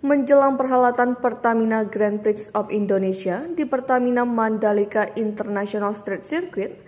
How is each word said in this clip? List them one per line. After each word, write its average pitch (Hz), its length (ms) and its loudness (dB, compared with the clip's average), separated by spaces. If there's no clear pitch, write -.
Menjelang 277 560 4
perhelatan 247 560 2
Pertamina 226 720 0
Grand 208 320 0
Prix 208 320 -2
of 208 160 -2
Indonesia 190 800 -2
di 339 160 -4
Pertamina 247 640 0
Mandalika 214 880 0
International 208 800 -4
Street 196 320 -8
Circuit, 330 480 -6